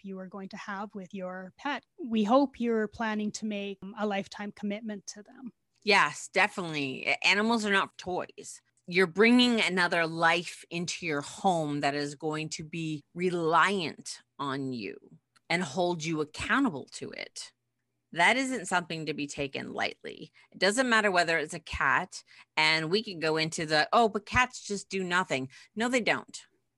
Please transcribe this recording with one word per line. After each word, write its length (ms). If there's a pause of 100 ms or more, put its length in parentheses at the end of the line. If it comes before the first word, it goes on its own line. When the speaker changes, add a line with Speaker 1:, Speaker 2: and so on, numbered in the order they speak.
Speaker 1:
you 160
are 80
going 220
to 80
have 360
with 200
your 440
pet. 280 (120)
We 280
hope 340
you're 300
planning 440
to 120
make 320 (200)
a 80
lifetime 460
commitment 560
to 160
them. 300 (300)
Speaker 2:
Yes, 480
definitely. 760
A-, 200
animals 380
are 60
not 260
toys. 640 (240)
You're 220
bringing 540
another 440
life 640
into 380
your 140
home 580
that 160
is 180
going 360
to 140
be 400 (120)
reliant 1040 (180)
on 360
you 220 (540)
and 140
hold 420
you 160
accountable 720
to 160
it. 420 (600)
That 260
isn't 300
something 400
to 80
be 100
taken 480
lightly. 580 (200)
It 80
doesn't 280
matter 220
whether 300
it's 160
a 40
cat, 640 (320)
and 360
we 100
can 180
go 180
into 280
the, 260
"Oh, 160
but 200
cats 360
just 240
do 160
nothing." 460 (260)
No, 140
they 120
don't. 440 (320)